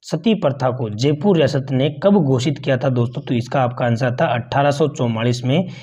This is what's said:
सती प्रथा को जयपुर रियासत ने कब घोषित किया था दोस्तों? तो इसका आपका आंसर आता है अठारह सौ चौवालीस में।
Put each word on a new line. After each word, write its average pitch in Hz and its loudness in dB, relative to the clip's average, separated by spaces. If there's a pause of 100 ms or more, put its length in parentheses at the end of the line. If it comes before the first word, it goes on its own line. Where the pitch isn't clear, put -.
सती 170 0
प्रथा 131 0
को 120 -6
जयपुर 147 2
रियासत 139 2
ने 135 0
कब 202 4
घोषित 135 2
किया 135 0
था 135 -2
दोस्तों? 123 -2
तो - -4
इसका 123 -2
आपका 123 -2
आंसर 120 0
आता 127 0
है 123 0
अठारह 139 0
सौ 143 0
चौवालीस 120 -2
में। 147 0 (140)